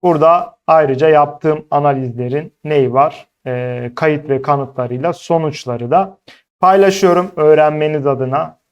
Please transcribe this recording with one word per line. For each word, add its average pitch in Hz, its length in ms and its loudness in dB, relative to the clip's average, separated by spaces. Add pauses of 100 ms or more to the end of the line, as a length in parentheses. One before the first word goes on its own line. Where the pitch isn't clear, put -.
Burada 170 540 2 (100)
ayrıca 156 420 2
yaptığım 151 640 0
analizlerin 135 800 -4 (100)
neyi 139 300 0
var? 139 340 -2 (200)
E, 123 480 -6
kayıt 151 340 -2
ve 135 120 -2
kanıtlarıyla 135 720 -4
sonuçları 131 800 -6
da 190 260 0 (420)
paylaşıyorum 190 760 2
öğrenmeniz 151 720 2
adına. 135 520 -4 (120)